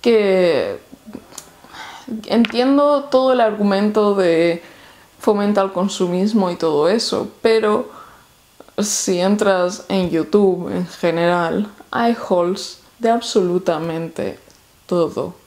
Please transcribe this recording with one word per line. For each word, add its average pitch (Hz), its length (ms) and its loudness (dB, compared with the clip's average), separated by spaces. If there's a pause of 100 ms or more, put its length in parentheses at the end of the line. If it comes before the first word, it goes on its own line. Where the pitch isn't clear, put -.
que, 185 760 2 (1500)
entiendo 269 760 2
todo 262 280 2
el 247 80 2
argumento 208 760 2
de 170 480 2 (560)
fomenta 208 420 0
el 190 120 -2
consumismo 190 760 0
y 175 40 -6
todo 156 320 0
eso, 208 400 -2 (140)
pero 220 480 2 (880)
si 196 420 -2
entras 185 720 0
en 185 200 0
YouTube 175 640 2
en 180 160 -4
general, 170 840 -2 (220)
hay 233 240 0 (140)
hauls 175 500 -2 (200)
de 226 100 0
absolutamente 175 1300 -2 (460)
todo. 170 480 -2 (140)